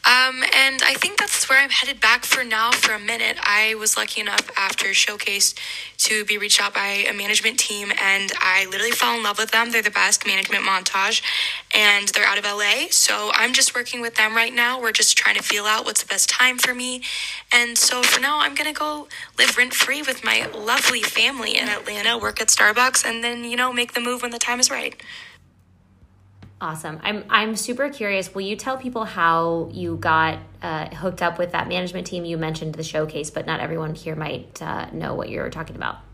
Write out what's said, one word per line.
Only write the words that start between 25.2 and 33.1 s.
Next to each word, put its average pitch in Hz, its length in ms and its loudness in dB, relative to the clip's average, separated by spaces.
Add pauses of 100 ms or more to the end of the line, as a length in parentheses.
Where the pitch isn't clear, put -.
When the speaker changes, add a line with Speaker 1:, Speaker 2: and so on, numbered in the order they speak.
Speaker 2:
Awesome. 156 420 -8
I'm, 208 260 -2
I'm 220 260 4
super 247 340 -2
curious. 202 460 -4
Will 196 60 -4
you 202 160 -4
tell 262 200 -4
people 247 280 -6
how 165 680 2
you 170 240 -4
got, 160 440 2 (220)
uh, 160 280 -4
hooked 185 320 -4
up 170 180 0
with 175 140 -2
that 170 160 -2
management 180 360 -4
team? 175 200 -6
You 170 120 -4
mentioned 160 380 -4
the 156 80 -8
Showcase, 156 460 -4